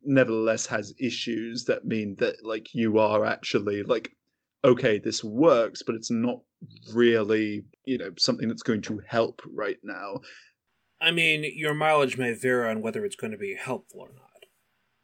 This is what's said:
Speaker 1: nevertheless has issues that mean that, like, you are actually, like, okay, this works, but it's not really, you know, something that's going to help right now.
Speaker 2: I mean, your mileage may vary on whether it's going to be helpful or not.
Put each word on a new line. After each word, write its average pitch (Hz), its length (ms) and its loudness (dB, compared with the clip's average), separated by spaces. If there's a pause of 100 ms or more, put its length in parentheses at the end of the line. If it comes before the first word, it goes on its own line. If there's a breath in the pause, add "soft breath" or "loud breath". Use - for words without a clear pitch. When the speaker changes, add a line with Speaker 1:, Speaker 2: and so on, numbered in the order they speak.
Speaker 1:
nevertheless 113 600 2
has 104 320 -4
issues 117 680 -6
that - 200 -2
mean 107 340 -2
that, - 260 0
like, 110 300 -8
you 110 240 2
are 107 280 4
actually, 104 560 -4
like, - 340 -2 (480)
okay, 123 340 4
this 110 240 -4
works, 117 600 4
but 120 140 -4
it's 113 140 -10
not 120 300 -2 (540)
really, 110 680 2 (200)
you 127 140 -2
know, 98 180 -8
something - 320 0
that's 113 140 -4
going 110 200 0
to 104 240 -6
help - 360 0 (100)
right 101 300 -6
now. 101 380 -10 (800 loud breath)
Speaker 2:
I 160 100 2
mean, 160 340 2 (120)
your 151 180 -2
mileage 151 420 2
may 127 160 0
vary 123 380 0
on 110 100 -2
whether 110 240 -4
it's 101 120 -6
going 110 160 -6
to 107 40 -8
be 98 180 -8
helpful - 460 -10
or - 140 -18
not. - 300 -20 (600)